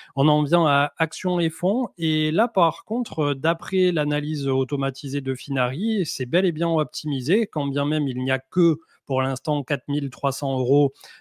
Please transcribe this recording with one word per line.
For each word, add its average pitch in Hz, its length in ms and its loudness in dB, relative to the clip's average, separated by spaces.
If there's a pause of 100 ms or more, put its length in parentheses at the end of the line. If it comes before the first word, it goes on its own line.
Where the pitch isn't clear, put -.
(160)
On 139 120 4
en 151 140 4
vient 160 240 2
à 143 320 2
actions 175 420 -2
et 160 100 0
fonds. 214 380 -2 (100)
Et 156 320 0
là, 202 180 2
par 170 360 2
contre, 233 360 -4
euh, 143 140 2
d'après 170 580 0
l'analyse 147 540 -2
automatisée 135 720 -2
de 131 140 -4
Finari, 143 720 -2
c'est - 200 -6
bel 170 200 2
et 170 60 2
bien 160 160 -2
optimisé, 156 800 0
quand 143 200 -4
bien 143 180 -2
même 151 220 0
il 127 160 -4
n'y 131 80 -2
a 131 80 0
que 165 400 2 (280)
pour 131 160 0
l'instant, 135 420 -2
quatre - 240 -4
mille 143 200 -2
trois 139 220 -4
cents 135 260 -4
euros, 135 360 4 (280)